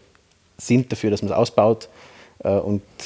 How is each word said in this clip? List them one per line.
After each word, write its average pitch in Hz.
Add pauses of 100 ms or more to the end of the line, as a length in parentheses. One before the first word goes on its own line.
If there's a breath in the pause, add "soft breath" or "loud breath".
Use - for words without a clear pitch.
(600)
sind -
dafür, 110
dass 107
man 101
es -
ausbaut, 110 (540 loud breath)
äh, -
und, 98 (240)